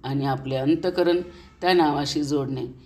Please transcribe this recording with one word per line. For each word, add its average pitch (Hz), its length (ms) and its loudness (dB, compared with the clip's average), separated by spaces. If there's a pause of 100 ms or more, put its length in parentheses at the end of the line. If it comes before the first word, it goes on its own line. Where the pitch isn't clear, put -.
आणि 139 220 -4
आपले 135 300 -2
अंतकरण 175 680 2 (400)
त्या 180 120 4
नावाशी 147 500 2
जोडणे. 135 420 -2 (200)